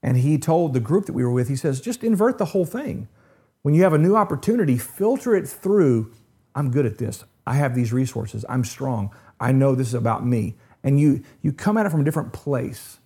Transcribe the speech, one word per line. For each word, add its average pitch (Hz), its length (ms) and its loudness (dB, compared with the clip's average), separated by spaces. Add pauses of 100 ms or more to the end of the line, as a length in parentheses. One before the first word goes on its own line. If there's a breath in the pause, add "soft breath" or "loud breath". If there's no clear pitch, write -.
And 123 160 0
he 143 200 2
told 160 360 0
the 127 80 0
group 156 240 0
that - 80 -8
we 127 100 -2
were 123 80 0
with, 123 160 0
he 135 80 -4
says, 135 240 -2
"Just 233 240 -8
invert 226 340 2
the 175 140 -4
whole 185 140 0
thing. 190 420 -8 (540 soft breath)
When 143 120 0
you 170 100 6
have 180 100 4
a 156 40 4
new 175 200 4
opportunity, 190 600 0
filter 233 560 -2
it 170 140 0
through, 143 640 2 (420)
'I'm 139 180 -2
good 135 140 0
at 110 120 -4
this. - 260 -8 (240)
I 123 80 -2
have 139 180 0
these 123 200 0
resources. 113 560 -4
I'm 123 160 -2
strong. 110 460 -6 (280 loud breath)
I 123 140 0
know 135 220 4
this 127 120 -2
is 113 60 -6
about 113 320 -2
me.'" 117 320 0 (260 soft breath)
And 139 160 2
you, 147 240 2 (180 loud breath)
you 151 120 -2
come 214 240 0
at 220 80 2
it 196 40 0
from 156 120 0
a - 20 2
different 135 300 -2
place. - 720 -8